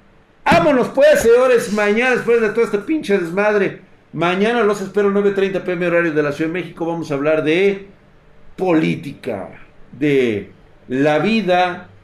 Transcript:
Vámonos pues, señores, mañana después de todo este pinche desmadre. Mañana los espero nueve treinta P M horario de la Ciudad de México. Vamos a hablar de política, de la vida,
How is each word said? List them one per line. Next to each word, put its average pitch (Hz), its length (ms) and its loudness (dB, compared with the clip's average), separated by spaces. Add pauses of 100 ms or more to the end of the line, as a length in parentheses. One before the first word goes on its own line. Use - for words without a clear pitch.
(440)
Vámonos 277 460 2
pues, 285 320 4
señores, 233 520 4
mañana 208 380 2
después 233 300 2
de 220 80 0
todo 226 160 0
este 220 140 -2
pinche 202 380 -2
desmadre. 185 640 -2 (320)
Mañana 196 500 0
los 202 180 0
espero 202 280 -2
nueve 202 220 0
treinta 190 320 -2
P 185 80 -4
M 175 160 -4
horario 170 240 0
de 147 120 0
la 147 80 -2
Ciudad 160 200 -4
de 180 80 -6
México. 165 260 -10
Vamos 165 260 -6
a - 20 -4
hablar 147 300 0
de 190 440 0 (680)
política, 156 920 -2 (480)
de 123 540 0 (380)
la 147 300 0
vida, 180 680 -2 (160)